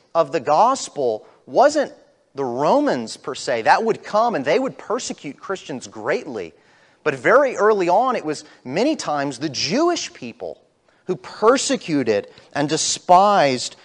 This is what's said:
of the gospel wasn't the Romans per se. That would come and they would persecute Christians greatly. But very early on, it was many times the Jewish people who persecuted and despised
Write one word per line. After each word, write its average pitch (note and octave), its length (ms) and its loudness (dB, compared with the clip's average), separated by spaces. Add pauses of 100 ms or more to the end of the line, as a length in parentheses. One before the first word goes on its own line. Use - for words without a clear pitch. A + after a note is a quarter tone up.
(160)
of D#3 160 2
the D#3+ 80 -2
gospel D3 880 0 (180)
wasn't C4 480 2 (400)
the C#3 100 -6
Romans C#3+ 720 0
per C3+ 200 -10
se. A#2+ 260 -4
That F3+ 220 2
would A3 200 -2
come A3 300 0
and C#3 100 -4
they D#3 140 2
would B3+ 220 -4
persecute - 600 -8
Christians C#3+ 480 -10
greatly. A2+ 640 -6 (520)
But D3 100 0
very G#3 420 4
early G3+ 320 2
on, A3+ 280 2
it D3+ 100 -6
was D3+ 180 -6 (200)
many A3 320 0
times C#3+ 420 -4
the D3+ 120 -6
Jewish C4 640 -2
people G#2+ 480 -12 (460)
who F#3 100 -4
persecuted D#3 1120 0 (260)
and D3 140 -2
despised E3 1160 2